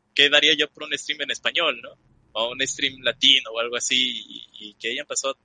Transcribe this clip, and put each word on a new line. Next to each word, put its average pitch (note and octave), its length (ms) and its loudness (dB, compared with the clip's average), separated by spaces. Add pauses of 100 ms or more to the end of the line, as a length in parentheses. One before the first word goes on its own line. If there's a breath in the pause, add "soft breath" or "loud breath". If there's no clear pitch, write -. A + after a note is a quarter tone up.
(140)
¿qué C#3+ 140 6
daría D3 260 6
yo D3 140 0
por - 160 -12
un D3 140 -4
stream D3+ 240 -8
en C3+ 80 -6
español, B2+ 520 -2
no? C#3 80 -16 (420)
O A#2 200 -2
un C3 140 -8
stream C3+ 360 -4
latino B2+ 520 4
o A2+ 60 -2
algo A#2+ 160 -2
así", B2+ 200 0
y, A#2 560 -4
y G#2 220 -16
que A2+ 160 -6
hayan C#3 160 -6
pasado C3+ 380 -4